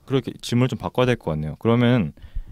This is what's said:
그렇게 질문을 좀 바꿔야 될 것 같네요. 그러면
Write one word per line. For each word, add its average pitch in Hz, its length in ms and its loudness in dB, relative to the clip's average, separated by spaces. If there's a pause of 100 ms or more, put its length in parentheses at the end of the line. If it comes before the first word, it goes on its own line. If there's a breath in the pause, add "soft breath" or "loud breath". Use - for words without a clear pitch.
그렇게 127 360 -2
질문을 123 260 2
좀 120 120 -4
바꿔야 123 260 0
될 123 100 2
것 - 160 -6
같네요. 76 280 -4
그러면 117 520 2 (400 soft breath)